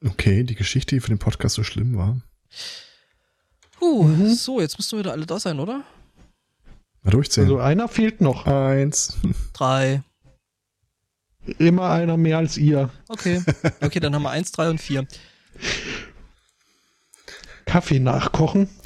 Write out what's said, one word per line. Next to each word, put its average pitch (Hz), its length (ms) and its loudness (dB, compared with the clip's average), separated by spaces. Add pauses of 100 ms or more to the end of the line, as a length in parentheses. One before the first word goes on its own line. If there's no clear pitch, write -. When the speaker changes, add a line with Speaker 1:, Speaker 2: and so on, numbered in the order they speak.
Speaker 1:
Okay, 101 380 2
die 123 100 -4
Geschichte, - 420 -2
die 127 60 0
für - 80 -8
den 110 80 0
Podcast - 380 -2
so 107 80 -4
schlimm 113 340 -2
war. 110 240 -2 (1600)
Speaker 2:
Puh, 311 240 4
Speaker 3:
Mhm. 175 320 4
Speaker 2:
so, 247 260 -2
jetzt 151 160 -4
müssten 214 220 -6
wieder 190 140 -6
alle 156 120 -8
da 233 140 -6
sein, 156 200 -4
oder? 240 240 -6 (1160)
Speaker 1:
Mal - 80 0
durchzählen. 135 400 4
Speaker 3:
Also 135 100 2
einer 160 280 2
fehlt 220 340 0
noch. 135 240 2
Speaker 1:
Eins. 139 720 0 (360)
Speaker 2:
Drei. 135 500 0 (1500)
Speaker 3:
Immer 175 320 4
einer 165 280 0
mehr 160 200 2
als 160 180 -2
ihr. 143 360 2 (160)
Speaker 2:
Okay. 175 340 -2 (400)
Okay, 147 180 -2
dann 151 140 -2
haben 147 100 -2
wir 139 60 -4
eins, 151 220 -4
drei 165 180 -2
und 160 100 -2
vier. 135 280 -4 (2500)
Speaker 3:
Kaffee 160 340 2
nachkochen? 147 720 2 (160)